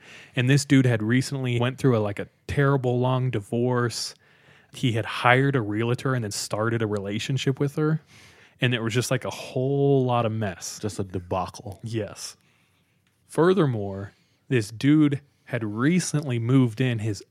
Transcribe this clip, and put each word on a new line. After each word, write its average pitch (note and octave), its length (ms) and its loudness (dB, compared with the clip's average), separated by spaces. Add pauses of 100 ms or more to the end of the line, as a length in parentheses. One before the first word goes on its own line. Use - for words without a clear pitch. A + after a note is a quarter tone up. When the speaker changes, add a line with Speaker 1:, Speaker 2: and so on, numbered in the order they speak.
(380)
Speaker 1:
And B2 120 2
this C#3 140 6
dude C3+ 220 6
had A2+ 180 0
recently B2+ 560 -2
went B2+ 200 -2
through B2+ 180 4
a, - 20 2
like, G#2 200 -4
a - 100 -10 (180)
terrible C#3 500 2
long B2+ 320 0
divorce. A#2+ 840 -2 (580)
He B2+ 200 -2
had A2 120 -2
hired C3 520 4
a A#2+ 40 0
realtor A#2 520 -2
and B2 100 -2
then G#2 80 -6
started A2+ 500 -2
a A2 60 0
relationship G#2 720 -2
with C#3+ 160 -2
her. D#3 240 2 (640)
And B2 120 2
it A2+ 80 0
was A2+ 120 -2
just, B2 180 0
like, B2+ 140 -2
a G2 60 -6
whole C#3 760 2
lot A#2+ 200 2
of A2 60 0
mess. A2 500 -6
Speaker 2:
Just G#2+ 160 -6
a G#2 60 -4
debacle. F#2 800 -6
Speaker 1:
Yes. A2 540 -10 (880)
Furthermore, A#2+ 840 0 (340)
this A#2 240 0
dude C#3+ 480 4 (240)
had A2+ 220 -6
recently C#3 720 0
moved A#2+ 400 4
in B2 200 0
his G#2+ 320 -4